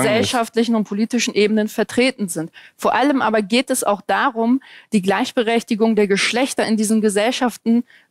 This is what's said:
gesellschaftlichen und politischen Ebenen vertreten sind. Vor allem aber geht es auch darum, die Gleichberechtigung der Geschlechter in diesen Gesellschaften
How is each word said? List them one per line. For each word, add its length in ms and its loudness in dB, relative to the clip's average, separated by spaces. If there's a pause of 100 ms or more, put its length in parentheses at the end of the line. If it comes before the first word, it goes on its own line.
gesellschaftlichen 720 0
und 100 0
politischen 480 -4
Ebenen 360 2
vertreten 600 -2
sind. 220 -8 (260)
Vor 180 -2
allem 280 2
aber 180 0
geht 300 0
es 120 -2
auch 240 -2
darum, 540 0 (320)
die 80 4
Gleichberechtigung 960 0
der 100 4
Geschlechter 600 0
in 100 0
diesen 240 0
Gesellschaften 840 0 (260)